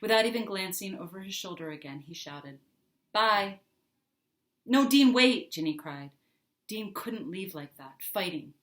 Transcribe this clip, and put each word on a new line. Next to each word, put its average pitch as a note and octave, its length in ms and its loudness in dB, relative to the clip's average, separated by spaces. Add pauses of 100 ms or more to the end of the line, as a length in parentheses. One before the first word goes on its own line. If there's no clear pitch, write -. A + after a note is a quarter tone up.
Without A3 240 4
even A3+ 200 0
glancing F#3+ 520 -6
over F3 240 -12
his F#3+ 120 -12
shoulder E3+ 360 -10
again, D3 320 -12
he C#3+ 120 -18
shouted, C#3+ 460 -14 (540)
Bye. G#3 460 2 (1040)
No, C4+ 220 4
Dean, C4+ 260 8
wait, B3 380 4
Ginny D#3 240 -2
cried. C#3+ 360 -12 (560)
Dean G#3+ 260 -8
couldn't A3 380 -8
leave F#3+ 240 -8
like C#3+ 220 -12
that, C3+ 180 -20 (180)
fighting. F3 500 -4